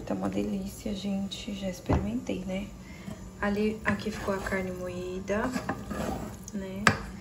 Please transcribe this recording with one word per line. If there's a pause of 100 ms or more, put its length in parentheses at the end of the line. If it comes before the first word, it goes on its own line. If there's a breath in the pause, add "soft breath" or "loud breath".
tá
uma
delícia,
gente.
Já
experimentei,
né? (760 loud breath)
Ali,
aqui
ficou
a
carne
moída, (1040)
né? (380 loud breath)